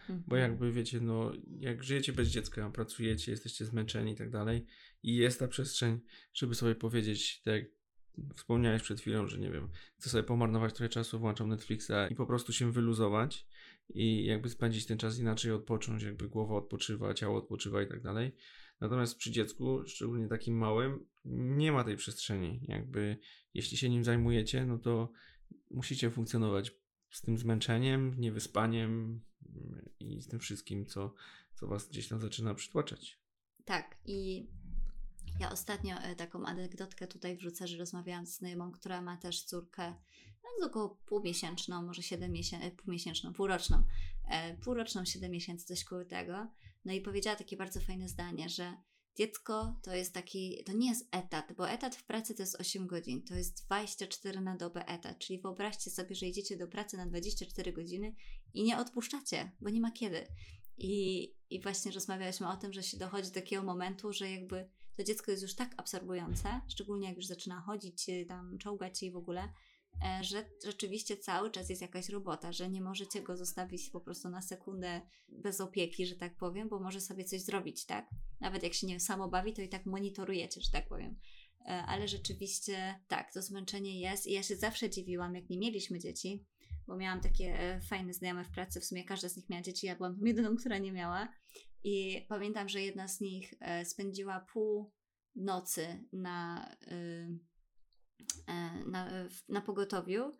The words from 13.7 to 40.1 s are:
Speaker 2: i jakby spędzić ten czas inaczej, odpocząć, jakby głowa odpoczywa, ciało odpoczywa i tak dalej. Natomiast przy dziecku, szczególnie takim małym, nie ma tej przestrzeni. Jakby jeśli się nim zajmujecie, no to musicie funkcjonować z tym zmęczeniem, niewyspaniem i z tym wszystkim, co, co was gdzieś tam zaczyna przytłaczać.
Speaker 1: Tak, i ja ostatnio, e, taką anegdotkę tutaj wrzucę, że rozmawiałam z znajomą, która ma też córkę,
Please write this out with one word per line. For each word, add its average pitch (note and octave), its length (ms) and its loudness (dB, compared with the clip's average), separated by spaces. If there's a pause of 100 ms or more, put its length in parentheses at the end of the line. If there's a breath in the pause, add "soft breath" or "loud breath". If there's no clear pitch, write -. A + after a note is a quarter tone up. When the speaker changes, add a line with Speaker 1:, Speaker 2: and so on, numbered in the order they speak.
Speaker 2:
i G#2+ 300 6
jakby A2 240 4
spędzić A2+ 380 2
ten A2+ 120 0
czas A2+ 200 0
inaczej, A2+ 340 4
odpocząć, A2 500 2
jakby G#2 260 -2
głowa G#2+ 260 2
odpoczywa, G2+ 600 0
ciało G#2 240 2
odpoczywa G2+ 440 0
i G2 60 0
tak - 140 -6
dalej. A2+ 300 0 (480 loud breath)
Natomiast A#2 380 4
przy - 120 -2
dziecku, B2 560 2
szczególnie A2+ 420 0
takim A2+ 280 2
małym, A2+ 500 4 (180)
nie C3 480 4
ma B2+ 120 6
tej G#2+ 120 2
przestrzeni. G2+ 720 0
Jakby G#2 500 0 (360 loud breath)
jeśli - 220 -2
się B2+ 140 4
nim A#2+ 140 6
zajmujecie, A#2 640 6
no A#2+ 120 2
to A#2 340 2 (580 loud breath)
musicie B2+ 400 2
funkcjonować A2 640 4 (380)
z - 120 -10
tym A2+ 160 4
zmęczeniem, A#2+ 800 4
niewyspaniem A2+ 1000 2 (800)
i - 200 -6
z - 80 -12
tym A2+ 120 -4
wszystkim, G2+ 460 -4
co, G2 280 -4 (400 loud breath)
co - 120 -4
was G2+ 220 -2
gdzieś - 200 -6
tam A2 120 0
zaczyna A2 340 0
przytłaczać. - 640 -2 (440)
Speaker 1:
Tak, - 400 -2
i F#3+ 420 -4 (920)
ja - 120 0
ostatnio, G3 440 -2
e, F3+ 200 -4
taką F3 300 -6
anegdotkę F#3 600 -4
tutaj F3+ 300 -6
wrzucę, F3 320 -6
że E3+ 100 -6
rozmawiałam F3 480 -6
z E3+ 120 -10
znajomą, F3 340 -4
która F3+ 300 -6
ma F3 140 -6
też F3 280 -6
córkę, F3 500 -6 (640 loud breath)